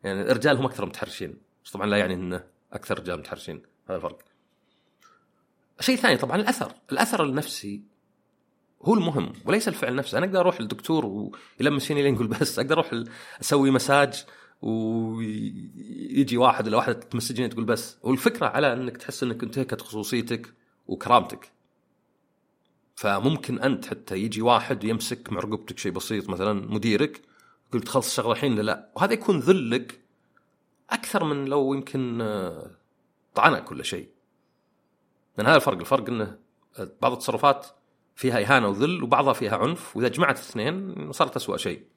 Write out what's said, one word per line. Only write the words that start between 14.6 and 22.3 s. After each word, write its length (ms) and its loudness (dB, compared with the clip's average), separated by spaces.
ويجي 1800 -2
واحد 300 4
ولا 100 2
واحدة 160 2
تمسجني 540 -4
تقول: 180 -4
"بس". 380 -2
والفكرة 420 2
على 280 2
أنك 240 -6
تحس 260 -8
أنك 200 -4
انتهكت 380 -6
خصوصيتك 720 -6
وكرامتك. 640 2